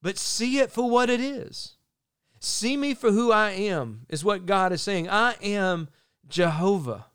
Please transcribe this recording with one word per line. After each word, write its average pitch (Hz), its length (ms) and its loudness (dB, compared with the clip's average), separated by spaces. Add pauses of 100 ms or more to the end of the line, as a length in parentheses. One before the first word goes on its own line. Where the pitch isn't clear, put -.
But 190 140 -4
see 254 400 -2
it 262 140 2
for 247 180 -2
what 240 200 4
it 247 100 2
is. - 560 -8 (640)
"See - 360 -2
me 277 200 -2
for 233 160 2
who 226 200 4
I 214 200 4
am," 156 580 -4
is 151 140 -6
what 190 240 -2
God 185 240 2
is 175 100 -2
saying. 180 280 -2
"I 220 320 2
am 190 480 -2 (380)
Jehovah. 160 880 0